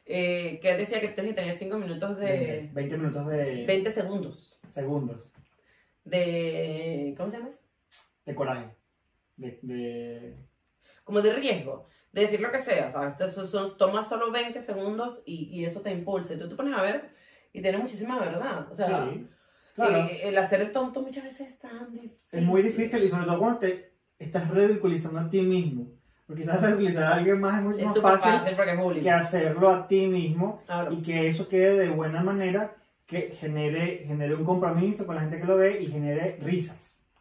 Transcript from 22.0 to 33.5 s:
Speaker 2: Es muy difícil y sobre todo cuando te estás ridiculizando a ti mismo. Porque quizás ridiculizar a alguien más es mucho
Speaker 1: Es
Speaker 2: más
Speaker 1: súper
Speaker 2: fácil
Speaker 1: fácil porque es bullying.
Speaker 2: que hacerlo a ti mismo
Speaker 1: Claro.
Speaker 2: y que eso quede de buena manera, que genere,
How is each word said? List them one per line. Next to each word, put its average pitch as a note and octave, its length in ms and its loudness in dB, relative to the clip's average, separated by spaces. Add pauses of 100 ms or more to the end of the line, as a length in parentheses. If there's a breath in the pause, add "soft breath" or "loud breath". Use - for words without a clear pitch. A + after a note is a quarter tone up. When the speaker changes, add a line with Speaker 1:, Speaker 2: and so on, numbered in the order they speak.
Speaker 2:
Es E3+ 120 0
muy F#3 180 6
difícil A3 420 2
y F#3+ 40 8
sobre E3+ 180 0
todo E3+ 140 2
cuando A#3 200 2
te F#3 340 -2 (240)
estás E3 320 -2
ridiculizando E3 680 2
a E3 100 -2
ti F#3+ 120 2
mismo. E3+ 460 2 (400)
Porque D#3 160 -8
quizás E3 180 2
ridiculizar G3 440 4
a E3 100 6
alguien F#3+ 240 4
más G3 180 2
es G3+ 80 0
mucho G#3 140 0
Speaker 1:
Es G#3 60 0
Speaker 2:
más G#3 100 2
Speaker 1:
súper G3+ 160 8
Speaker 2:
fácil F#3+ 280 6
Speaker 1:
fácil F#3 160 0
porque F#3 160 2
es F3 80 0
bullying. E3+ 220 0
Speaker 2:
que F3+ 100 4
hacerlo E3+ 580 4
a F3+ 180 4
ti F#3+ 200 6
mismo F3+ 600 0
Speaker 1:
Claro. F3 260 -4
Speaker 2:
y E3 80 -4
que D#3+ 260 0
eso E3 200 -2
quede F#3+ 320 6
de F3 100 4
buena D#3 320 0
manera, G3 540 0 (320 loud breath)
que E3+ 240 -4
genere, D3+ 720 -2